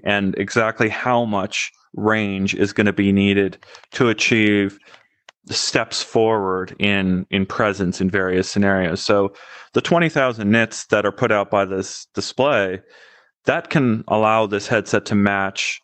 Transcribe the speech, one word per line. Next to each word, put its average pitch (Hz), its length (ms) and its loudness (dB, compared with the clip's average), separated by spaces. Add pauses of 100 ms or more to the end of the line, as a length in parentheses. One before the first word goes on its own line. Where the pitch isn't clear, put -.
and 101 320 0
exactly 110 500 0
how 120 380 -2
much 101 440 -4 (260)
range 104 600 0
is 98 160 0
gonna 104 220 2
be 98 180 2
needed 98 460 2 (340)
to 127 160 2
achieve 104 720 2 (680)
steps - 540 -2
forward 98 720 0
in, 95 540 0
in 95 160 0
presence 98 520 -2
in 92 120 0
various 92 360 0
scenarios. 95 560 0
So 101 300 2 (400)
the 120 80 0
twenty 170 260 2
thousand 117 440 0
nits 113 340 0
that 104 180 2
are 101 80 0
put 113 200 0
out 101 180 0
by 101 160 2
this 95 480 -6
display, 101 680 -2 (640)
that 156 260 -2
can 120 360 2
allow 110 380 2
this 98 220 -4
headset 107 380 0
to 110 100 -2
match 101 680 -2